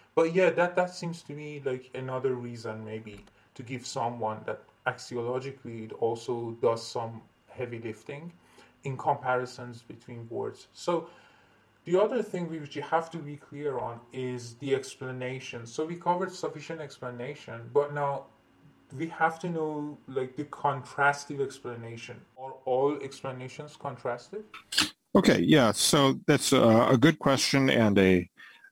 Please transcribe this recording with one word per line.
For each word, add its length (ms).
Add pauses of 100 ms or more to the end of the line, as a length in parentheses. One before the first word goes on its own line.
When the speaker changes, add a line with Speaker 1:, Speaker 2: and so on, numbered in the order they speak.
(160)
Speaker 1:
But 180
yeah, 180
that, 260
that 180
seems 280
to 100
me 320
like 280
another 420
reason 500
maybe 400 (300)
to 80
give 220
someone 600
that 160 (260)
axiologically 960
it 140
also 640
does 260
some 340 (280)
heavy 300
lifting, 520 (520)
in 140
comparisons 840
between 480
words. 440
So 360 (760)
the 160
other 200
thing 280
we, 100
which 160
you 60
have 300
to 60
be 200
clear 420
on 200 (120)
is 440
the 200
explanation. 920
So 200
we 100
covered 380
sufficient 480
explanation, 920
but 200
now 320 (720)
we 100
have 320
to 100
know, 480 (100)
like, 280
the 100
contrastive 960
explanation. 760 (180)
Are 180 (100)
all 360
explanations 760
contrastive? 640 (720)
Speaker 2:
Okay, 260
yeah, 300
so 560
that's 260
a, 380
a 60
good 220
question 500
and 280
a, 320 (420)